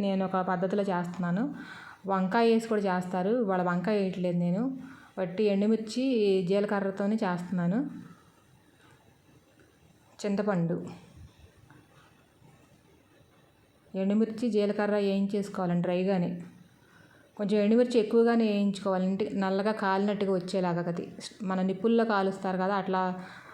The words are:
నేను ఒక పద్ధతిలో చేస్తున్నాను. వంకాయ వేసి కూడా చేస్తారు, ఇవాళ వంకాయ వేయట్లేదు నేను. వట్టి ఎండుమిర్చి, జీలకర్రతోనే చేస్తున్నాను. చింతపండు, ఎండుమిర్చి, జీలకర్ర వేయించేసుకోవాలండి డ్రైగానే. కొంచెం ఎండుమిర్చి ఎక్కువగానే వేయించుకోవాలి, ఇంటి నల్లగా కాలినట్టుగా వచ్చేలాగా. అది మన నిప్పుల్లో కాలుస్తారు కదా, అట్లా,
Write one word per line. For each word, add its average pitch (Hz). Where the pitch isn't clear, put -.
నేను 190
ఒక 185
పద్ధతిలో 190
చేస్తున్నాను. 175
వంకాయ 196
వేసి 226
కూడా 208
చేస్తారు, 180
ఇవాళ 185
వంకాయ 180
వేయట్లేదు 180
నేను. 180
వట్టి 185
ఎండుమిర్చి, 220
జీలకర్రతోనే 202
చేస్తున్నాను. 180
చింతపండు, 196
ఎండుమిర్చి, 214
జీలకర్ర 208
వేయించేసుకోవాలండి 196
డ్రైగానే. 180
కొంచెం 208
ఎండుమిర్చి 240
ఎక్కువగానే 226
వేయించుకోవాలి, 196
ఇంటి 202
నల్లగా 196
కాలినట్టుగా 196
వచ్చేలాగా. 180
అది -
మన 190
నిప్పుల్లో 226
కాలుస్తారు 190
కదా, 202
అట్లా, 185